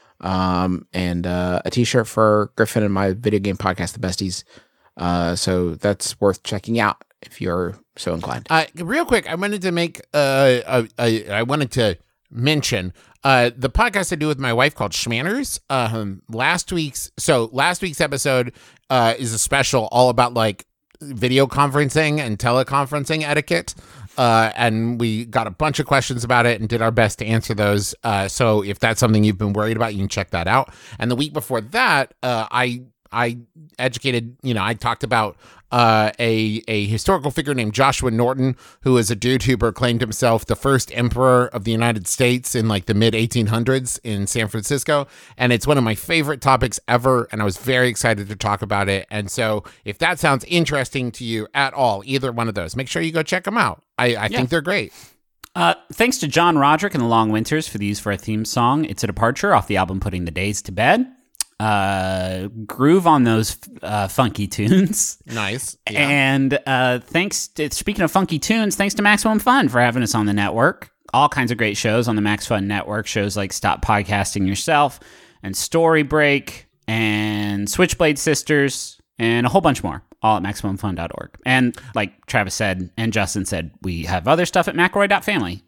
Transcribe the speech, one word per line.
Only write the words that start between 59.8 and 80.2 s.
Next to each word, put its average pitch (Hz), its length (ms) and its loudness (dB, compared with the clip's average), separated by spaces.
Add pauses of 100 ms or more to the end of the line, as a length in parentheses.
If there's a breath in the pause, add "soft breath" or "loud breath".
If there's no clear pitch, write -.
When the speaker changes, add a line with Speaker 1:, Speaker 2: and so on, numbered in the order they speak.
Speaker 3:
Putting 92 240 -6
the 82 80 -6
Days 98 300 -4
to 98 100 -12
Bed. 156 340 2 (540)
Uh, 95 880 -2 (160)
groove 160 420 4
on 147 180 6
those, 110 340 2 (240)
uh, 101 260 -2
funky 107 380 0
tunes. 165 800 0
Speaker 2:
Nice. 117 500 -6 (140)
Yeah. 143 180 0
Speaker 3:
And, 135 580 2
uh, 127 340 2
thanks - 480 -4
to, 151 220 -4
speaking 208 320 -4
of 156 80 0
funky 185 280 0
tunes, 220 380 0
thanks 202 180 -2
to 202 80 -2
Maximum 208 380 4
Fun 247 280 4
for 123 100 2
having 120 240 4
us 110 120 0
on 107 100 2
the 104 80 2
network. 104 580 0 (220)
All 143 160 4
kinds 123 220 -2
of 113 80 -4
great 107 180 0
shows 113 320 2
on 110 80 0
the 104 60 2
Max 104 240 0
Fun 101 200 0
Network, 104 400 -4
shows 101 300 -2
like 98 160 -2
Stop - 320 0
Podcasting 101 640 2
Yourself 143 520 2 (420 loud breath)
and 95 120 -8
Story 160 480 2
Break 143 640 0 (220)
and 107 800 -2
Switchblade 165 500 2
Sisters 143 800 -2 (200)
and 117 260 2
a 123 60 2
whole 190 100 4
bunch 151 240 2
more, 78 180 -8 (200)